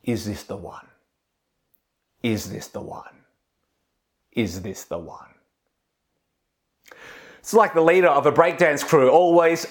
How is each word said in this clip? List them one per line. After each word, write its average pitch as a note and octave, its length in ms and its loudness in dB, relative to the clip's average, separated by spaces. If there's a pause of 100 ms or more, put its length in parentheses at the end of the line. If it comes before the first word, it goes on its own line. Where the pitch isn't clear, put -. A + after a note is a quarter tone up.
is G#2+ 220 -6
this G#2 180 -10
the G2+ 140 -14
one? - 320 -18 (1300)
Is G#2+ 300 -4
this G#2+ 160 -14
the G2+ 140 -14
one? - 400 -18 (1120)
"Is F#2+ 300 -6
this F#2+ 220 -14
the - 140 -12
one?" - 380 -20 (2000)
It's - 140 -12
like G#3+ 200 2
the E3 80 2
leader F3 260 4
of C#3+ 180 2
a D3 60 4
breakdance D#3+ 540 2
crew, C3+ 240 4
always E3+ 600 2